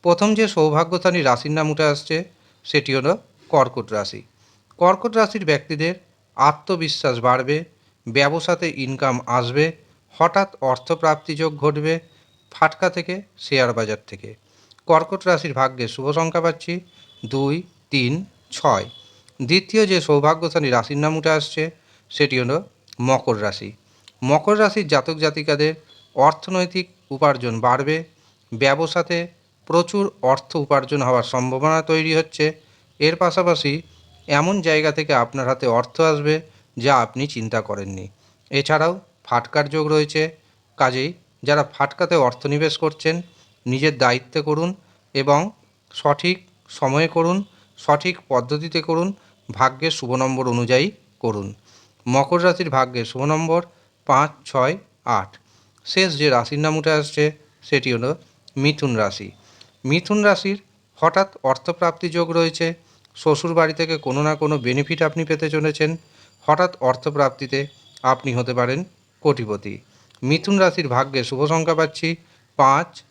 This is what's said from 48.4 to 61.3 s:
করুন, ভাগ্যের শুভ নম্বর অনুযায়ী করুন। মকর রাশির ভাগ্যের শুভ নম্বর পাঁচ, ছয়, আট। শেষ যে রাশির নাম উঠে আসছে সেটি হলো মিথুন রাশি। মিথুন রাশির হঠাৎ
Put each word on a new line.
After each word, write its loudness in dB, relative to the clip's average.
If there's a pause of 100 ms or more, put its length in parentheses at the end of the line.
করুন, -2 (420)
ভাগ্যের 0
শুভ -6
নম্বর -2
অনুযায়ী 2 (320)
করুন। -4 (580)
মকর 2
রাশির 2
ভাগ্যের 0
শুভ -6
নম্বর 0 (460)
পাঁচ, 4 (140)
ছয়, 0 (300)
আট। -2 (540)
শেষ 0
যে 2
রাশির 0
নাম 0
উঠে 0
আসছে 0 (400)
সেটি 0
হলো -2 (480)
মিথুন 0
রাশি। -2 (560)
মিথুন 0
রাশির 2 (420)
হঠাৎ 2 (140)